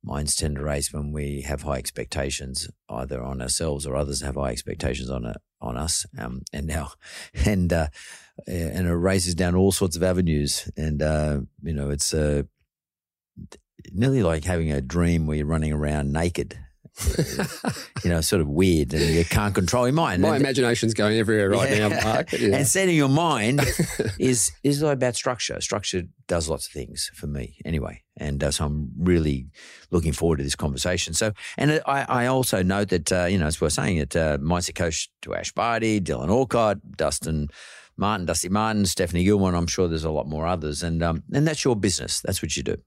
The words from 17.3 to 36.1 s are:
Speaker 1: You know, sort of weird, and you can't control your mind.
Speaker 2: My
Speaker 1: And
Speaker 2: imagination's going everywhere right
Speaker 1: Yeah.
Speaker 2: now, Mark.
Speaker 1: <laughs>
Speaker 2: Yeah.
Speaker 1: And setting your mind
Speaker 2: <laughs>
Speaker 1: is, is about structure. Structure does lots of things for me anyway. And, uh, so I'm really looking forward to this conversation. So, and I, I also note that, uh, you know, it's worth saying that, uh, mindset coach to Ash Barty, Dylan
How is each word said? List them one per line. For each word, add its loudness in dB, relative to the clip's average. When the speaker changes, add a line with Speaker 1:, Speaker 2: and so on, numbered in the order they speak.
Speaker 1:
You 2
know, 2
sort 2
of 0
weird, 4
and 2
you 4
can't 0
control 2
your 2
mind. 2
Speaker 2:
My 4
Speaker 1:
And 4
Speaker 2:
imagination's 2
going 2
everywhere 4
right 4
Speaker 1:
Yeah. 4
Speaker 2:
now, 0
Mark. 0
Speaker 1:
<laughs> -2
Speaker 2:
Yeah. 4
Speaker 1:
And 2
setting 4
your 6
mind 4
Speaker 2:
<laughs> -4
Speaker 1:
is, 2
is 2
about 2
structure. -4
Structure -2
does 0
lots -4
of -16
things -8
for -10
me -6
anyway. -4
And, -4
uh, 2
so -2
I'm -4
really 2
looking 2
forward 0
to -2
this -4
conversation. -2
So, 0
and 2
I, 0
I 0
also 2
note 2
that, 0
uh, 2
you 2
know, 2
it's -2
worth 2
saying 0
that, -2
uh, 2
mindset -2
coach -2
to -8
Ash -6
Barty, 0
Dylan -2